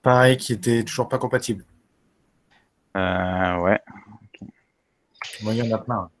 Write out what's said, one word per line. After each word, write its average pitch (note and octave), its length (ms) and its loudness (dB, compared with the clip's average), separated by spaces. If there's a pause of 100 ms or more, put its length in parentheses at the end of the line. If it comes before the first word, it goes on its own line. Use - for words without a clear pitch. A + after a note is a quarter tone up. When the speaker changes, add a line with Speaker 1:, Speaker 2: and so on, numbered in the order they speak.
Speaker 1:
Pareil, B2+ 380 6
qui - 160 -4
était A#2 300 0
toujours A#2 220 -4
pas C3 120 -4
compatible. B2 460 -4 (1300)
Speaker 2:
Euh, F#2 640 -2
ouais. F#2 200 2 (440)
Ok. - 260 -20 (960)
Speaker 1:
Bon, G#2+ 80 -4
il A2+ 80 0
y A#2+ 40 -2
en A#2 120 -2
a G#2+ 40 -2
plein. G#2+ 300 -6 (120)